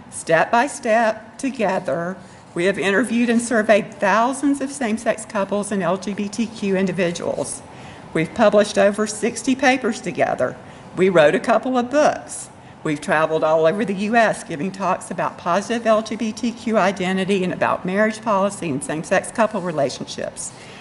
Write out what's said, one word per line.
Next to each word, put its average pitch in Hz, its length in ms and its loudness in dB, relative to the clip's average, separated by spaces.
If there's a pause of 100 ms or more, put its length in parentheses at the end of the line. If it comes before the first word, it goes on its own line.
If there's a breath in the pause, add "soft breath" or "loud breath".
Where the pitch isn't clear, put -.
(100)
step - 420 2
by 233 140 4
step, 226 720 0
together, 185 760 -2 (380 loud breath)
we 175 120 0
have 190 120 2
interviewed 220 520 2
and 233 100 4
surveyed 214 540 2
thousands 262 680 2
of 269 100 -6
same-sex 226 540 -2
couples 202 480 -4
and 196 100 0
L 175 140 0
G 196 160 -6
B 202 160 -4
T 220 180 -2
Q 196 300 -2
individuals. 175 840 -2 (500 loud breath)
We've 160 220 -2
published 208 420 4
over 202 300 2
sixty 233 480 -2
papers 254 460 0
together. 127 560 -2 (400 loud breath)
We 185 120 4
wrote 160 260 6
a 254 60 2
couple 254 380 0
of 247 120 -2
books. - 600 0 (340 loud breath)
We've 151 160 -2
traveled 160 440 2
all 160 200 4
over 165 200 2
the 202 100 -2
U 208 220 0
S 220 260 2
giving 165 300 -6
talks 185 380 -4
about 165 280 -4
positive 202 480 -2
L 220 160 4
G 220 120 -8
B 220 160 -4
T 220 220 -4
Q 220 240 -2
identity 190 640 0
and 180 120 -2
about 123 320 0
marriage 214 340 0
policy 196 480 0
and 135 160 -4
same-sex - 460 -2
couple 214 320 0
relationships. - 880 -4 (280 loud breath)